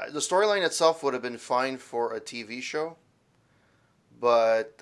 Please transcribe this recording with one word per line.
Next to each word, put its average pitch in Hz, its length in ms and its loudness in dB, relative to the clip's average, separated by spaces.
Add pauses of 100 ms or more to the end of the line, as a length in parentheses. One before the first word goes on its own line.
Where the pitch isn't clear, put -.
(120)
the 147 80 -4
storyline 196 440 2
itself 165 380 2
would 139 120 0
have 123 80 -4
been 120 160 -6
fine 131 400 -2
for 117 340 -4
a 113 80 -6
T 117 220 -12
V 113 180 -12
show, 156 360 -6 (1200)
but 113 600 2